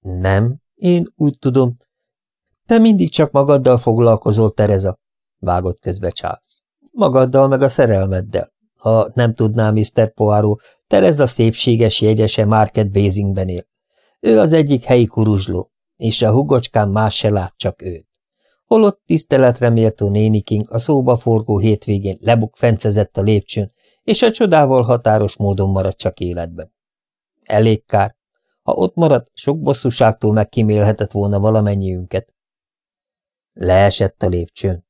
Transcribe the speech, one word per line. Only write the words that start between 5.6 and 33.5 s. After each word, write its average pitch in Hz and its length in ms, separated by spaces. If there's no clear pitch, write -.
közbe 92 300
Charles. - 540
Magaddal 135 580
meg 135 140
a 135 60
szerelmeddel. 95 880
Ha 110 380
nem 117 200
tudná 110 360
mister 107 420
Poirot, 104 500
Tereza 160 400
szépséges 113 760
jegyese 110 440
Market 107 460
Basingben 98 580
él. 87 180
Ő - 180
az 160 140
egyik 143 320
helyi 123 220
kuruzsló, 104 680
és 113 260
a 107 100
hugocskám 120 580
más 107 260
se 107 140
lát, 95 260
csak - 260
őt. 87 260
Holott 220 400
tiszteletre 131 640
méltó 110 400
néni 107 320
King 104 300
a 117 80
szóba 127 380
forgó 110 420
hétvégén 101 640
lebukfencezett 110 960
a - 40
lépcsőn, 104 520
és - 200
a 233 80
csodával 151 520
határos 110 540
módon 98 340
maradt 95 280
csak - 220
életben. 85 520
Elég 107 420
kár. 101 320
Ha - 100
ott - 220
maradt, 143 400
sok 151 260
bosszúságtól 120 720
megkímélhetett 107 800
volna 101 280
valamennyiünket. 98 960